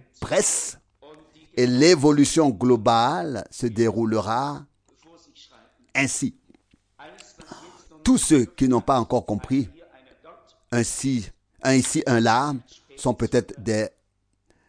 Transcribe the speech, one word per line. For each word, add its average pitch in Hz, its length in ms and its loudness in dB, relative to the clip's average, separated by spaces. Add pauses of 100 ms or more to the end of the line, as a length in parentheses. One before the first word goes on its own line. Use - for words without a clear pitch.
(220)
presse - 560 -4 (800)
et 123 120 2
l'évolution 147 800 4
globale 120 1000 0
se - 160 -6
déroulera 113 1000 -2 (1300)
ainsi. 135 440 -4 (1700)
Tous 254 120 4
ceux 135 280 2
qui 131 240 -2
n'ont 120 100 4
pas 135 180 0
encore 117 280 -2
compris, 107 440 -4 (1000)
un 120 120 0
ci, 127 460 -4 (320)
un 131 120 0
ici, 131 340 0
un 120 140 2
là, 123 320 0 (420)
sont 123 180 -4
peut-être - 480 -4
des, 107 280 -4 (800)